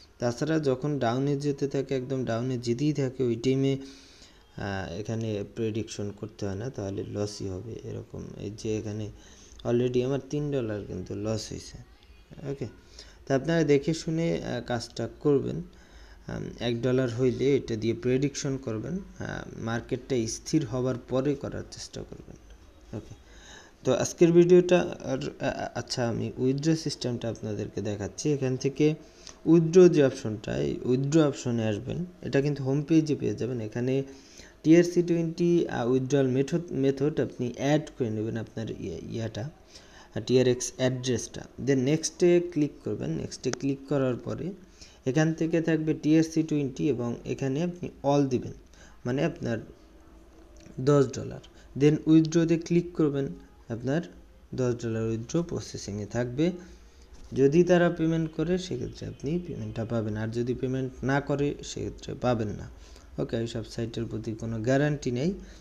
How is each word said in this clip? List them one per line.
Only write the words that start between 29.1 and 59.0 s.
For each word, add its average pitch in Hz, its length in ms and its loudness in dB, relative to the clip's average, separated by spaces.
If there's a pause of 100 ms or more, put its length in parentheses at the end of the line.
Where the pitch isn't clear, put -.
উইথড্র 170 440 8
যে 151 160 6
অপশনটা, 123 520 -2
এই 143 280 0
উইথড্র 139 360 4
অপশনে 123 460 2
আসবেন। 110 380 -2 (180)
এটা 135 180 2
কিন্তু 143 220 0
home 135 200 0
পেজে 151 320 4
পেয়ে 127 200 0
যাবেন। 120 260 -4
এখানে 127 420 0 (600)
টিআরসি 175 400 6
টোয়েন্টি, 170 640 2
আহ, 123 220 -2
উইথড্রয়াল 131 360 4
method, 135 340 0 (100)
method 139 500 0
আপনি 120 360 -4
অ্যাড 147 260 2 (160)
করে 117 120 0
নেবেন 110 260 -2
আপনার - 340 -8
ইয়ে, 85 300 -8 (100)
ইয়াটা, 113 320 -6
আহ, - 840 -12
টিআরএক্স 123 500 4
অ্যাড্রেসটা। 123 680 -2 (240)
Then 135 120 4
নেক্সটে 160 600 4
click 151 320 0 (120)
করবেন। 117 260 -4
নেক্সটে - 400 -4
click 139 280 -2 (100)
করার 131 280 0
পরে 123 360 -8 (540)
এখান 156 280 2
থেকে 165 260 0
থাকবে 156 340 2
টিআরসি 156 480 4
টোয়েন্টি 151 460 -2
এবং 120 360 -2
এখানে 135 380 -2
আপনি 175 260 -4 (140)
all 139 260 4
দিবেন, 120 240 -2 (540)
মানে 135 180 0
আপনার 123 340 -2 (1200)
দশ 139 340 6
dollar। - 260 -10 (380)
Then 151 180 6 (100)
উইথড্রতে 160 520 6
click 170 340 0
করবেন, 143 340 0 (420)
আপনার 127 340 -2 (520)
দশ 123 280 0
dollar 113 200 -2
উইথড্র 113 400 -2
প্রসেসিংয়ে 104 640 -8
থাকবে। 127 460 0 (800)
যদি 139 320 6
তারা 175 260 6
payment 160 460 0
করে 170 220 0
সেক্ষেত্রে 123 480 -8